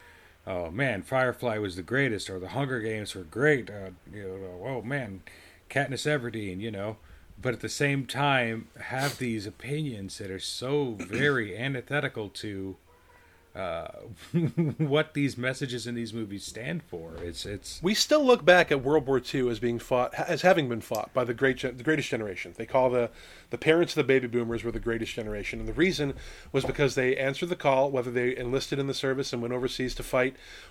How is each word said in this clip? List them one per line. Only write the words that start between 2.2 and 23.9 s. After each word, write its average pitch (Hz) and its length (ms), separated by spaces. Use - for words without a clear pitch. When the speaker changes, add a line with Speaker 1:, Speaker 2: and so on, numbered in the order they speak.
Speaker 1:
Or, 95 80
"The 90 120
Hunger 127 300
Games 107 360
were 92 80
great." 113 440
Uh, 101 220
you 104 80
know, 92 420
"Oh, 123 180
man, 110 400
Katniss 131 380
Everdeen," 113 540
you 113 100
know. 104 260
But 127 140
at - 60
the 110 80
same 139 380
time, 123 600
have 131 400
these 113 300
opinions 123 680
that 101 120
are 95 80
so 131 600
very 110 560
<clears throat> - 20
antithetical 131 720
to, 95 480
uh, 82 320
<laughs> - 0
what 151 340
these 139 240
messages 123 500
in 120 80
these 113 200
movies 101 300
stand 147 380
for. 82 300
It's, 87 220
it's - 380
Speaker 2:
We 185 100
still 302 320
look 208 220
back 180 260
at 139 100
World 143 240
War 135 140
Two 127 300
as 110 80
being 120 200
fought, 123 360
as 170 260
having 170 300
been 117 100
fought 107 320
by 127 120
the 120 100
great 127 240
gen-, 127 180
the 123 80
greatest 156 240
generation. 101 480
They 113 80
call 127 240
the, 120 220
the 120 80
parents 160 340